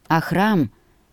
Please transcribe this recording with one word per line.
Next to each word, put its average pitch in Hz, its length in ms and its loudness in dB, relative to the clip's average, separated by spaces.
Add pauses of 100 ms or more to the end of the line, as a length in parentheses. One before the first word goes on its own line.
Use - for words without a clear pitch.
А 165 120 2
храм 170 500 0 (420)